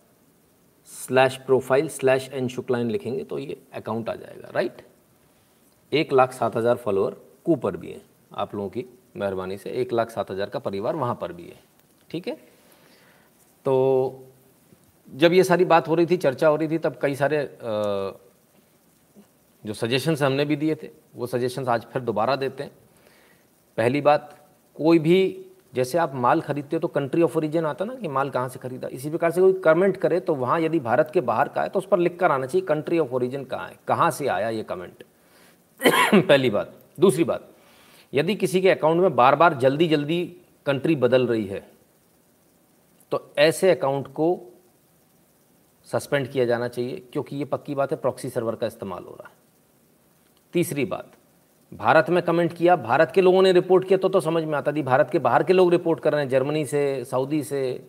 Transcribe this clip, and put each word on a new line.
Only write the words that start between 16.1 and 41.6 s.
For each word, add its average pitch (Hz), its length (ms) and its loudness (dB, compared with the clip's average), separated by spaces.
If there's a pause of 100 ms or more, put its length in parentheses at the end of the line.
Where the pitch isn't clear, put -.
चर्चा 143 320 2
हो 151 80 4
रही 156 120 -2
थी, 160 100 -2
तब 156 240 -4
कई 143 120 0
सारे, 139 240 0
अ, 139 120 -6 (2250)
जो 104 80 -8
सजेशंस 135 480 -2
हमने 139 220 0
भी 147 120 -2
दिए 156 180 -2
थे, - 160 -14 (240)
वो 117 120 -8
सजेशंस 123 420 -4
आज 117 180 -2
फिर 131 160 -6
दोबारा 117 340 -2
देते 135 260 -6
हैं। - 100 -16 (1040)
पहली 123 240 0
बात, 147 460 0 (280)
कोई 165 240 4
भी, 180 480 2 (280)
जैसे 127 240 -2
आप 156 160 -2
माल 131 260 2
खरीदते 143 360 -6
हो 156 120 -2
तो 147 120 -4
country 160 280 2
of 165 80 -6
origin 156 280 -2
आता 151 200 -4
ना 254 100 -10
कि 220 140 -10
माल 135 220 -2
कहाँ 127 180 -4
से 127 100 -16
खरीदा, 127 300 -10
इसी 139 220 -10
प्रकार 165 200 0
से 170 100 0
कोई 190 120 6
कमेंट 185 440 4
करे 165 240 0
तो 180 140 -2
वहाँ 135 260 -2
यदि 160 200 0
भारत 123 340 0
के 180 60 2
बाहर 123 280 0
का 139 140 -4
है 151 60 -2
तो 202 100 -4
उस - 80 -4
पर 196 120 2
लिख 175 200 0
कर 180 120 2
आना 135 160 -2
चाहिए 185 200 -2
country 156 400 0
of 123 160 -4
origin 127 260 -6
कहाँ 92 200 -10
है, - 100 -20 (100)
कहाँ 131 220 2
से 143 180 -4
आया 98 200 -2
ये 110 140 -6
कमेंट। 90 420 -12 (800)
<coughs> - 400 4
पहली 135 240 4
बात। - 240 -4 (260)
दूसरी 170 240 4
बात, 101 260 -6 (640)
यदि 160 200 0
किसी 180 260 0
के 185 100 4
अकाउंट 160 300 2
में 175 160 2
बार 131 200 6
बार 165 180 6
जल्दी 139 340 2
जल्दी 151 480 -2 (300)
कंट्री 143 300 0
बदल 123 300 4
रही 113 200 -2
है 95 260 -10 (1400)